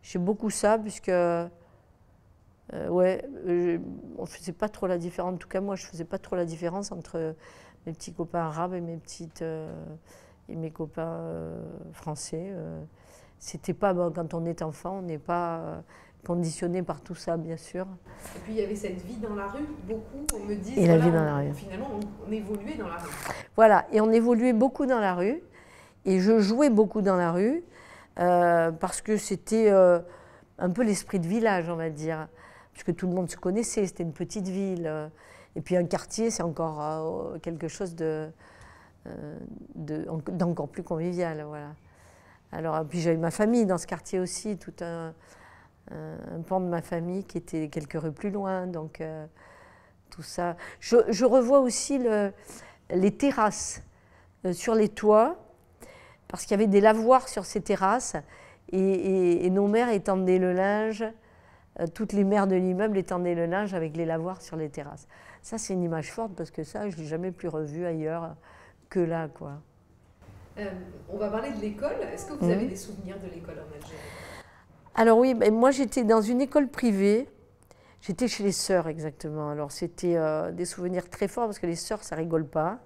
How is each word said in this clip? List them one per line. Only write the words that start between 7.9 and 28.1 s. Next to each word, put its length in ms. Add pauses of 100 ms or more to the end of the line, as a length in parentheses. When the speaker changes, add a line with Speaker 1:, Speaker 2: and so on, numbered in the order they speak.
Speaker 1:
petits 200
copains 260
arabes 340
et 80
mes 160
petites, 460
euh, 280 (760)
et 60
mes 160
copains, 340
euh, 580 (300)
français. 560
Euh, 320 (560)
c'était 380
pas, 180
bon, 180
quand 220
on 120
est 180
enfant, 340
on 60
n'est 160
pas, 400
euh, 200 (460)
conditionné 560
par 200
tout 120
ça, 240
bien 200
sûr. 280 (500)
Speaker 2:
Et 40
puis 140
il 60
y 40
avait 120
cette 280
vie 140
dans 180
la 120
rue, 200 (200)
beaucoup, 380 (100)
on 100
me 100
dit, 240
Speaker 1:
Et 80
la 100
Speaker 2:
voilà, 80
Speaker 1:
vie 60
dans 120
la 120
Speaker 2:
on, 120
Speaker 1:
rue. 60
Speaker 2:
finalement 400
on, 340
on 40
évoluait 440
dans 120
la 100
rue. 140 (440)
Speaker 1:
Voilà, 380
et 80
on 100
évoluait 420
beaucoup 340
dans 120
la 140
rue, 280 (640)
et 140
je 200
jouais 320
beaucoup 300
dans 160
la 140
rue, 320 (560)